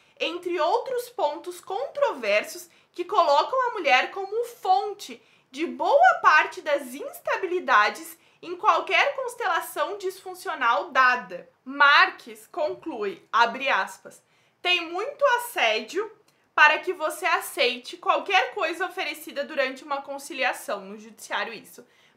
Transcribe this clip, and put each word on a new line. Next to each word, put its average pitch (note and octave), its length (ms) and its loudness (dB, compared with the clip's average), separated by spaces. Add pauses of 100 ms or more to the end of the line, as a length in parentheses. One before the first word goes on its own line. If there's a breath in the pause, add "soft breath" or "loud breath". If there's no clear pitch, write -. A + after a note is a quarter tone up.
(180 soft breath)
entre E4+ 420 -4
outros A#4+ 480 -2
pontos F4 520 -4
controversos F4 1080 -2 (240 soft breath)
que E4+ 120 -6
colocam F4+ 640 2
a A#4+ 40 -4
mulher C4+ 380 2
como G4+ 340 -6
fonte G4 800 -2 (280 soft breath)
de D4+ 160 -6
boa F#4+ 560 4
parte E4+ 380 4
das C#4+ 340 -2
instabilidades E4+ 1200 0 (220 soft breath)
em F4 160 -10
qualquer G4 600 2
constelação F#4 800 -4
disfuncional E4+ 920 -4
dada." B3 580 2 (160)
Marques C#4+ 800 4
conclui, D4+ 840 -6
abre A#3+ 360 2
aspas, - 540 -4 (380)
"Tem F4+ 200 2
muito F#4+ 440 -4 (120)
assédio D4+ 720 -2 (440)
para D#4 240 6
que F4+ 140 -4
você F4+ 320 -4
aceite D#4+ 720 -2
qualquer F#4+ 560 0
coisa F4 340 -4
oferecida D4+ 560 -8
durante C4+ 400 -4
uma C#4+ 200 -6
conciliação, C4+ 800 -6
no G3+ 160 -14
judiciário G#3+ 540 -10
isso, - 320 -20 (320 soft breath)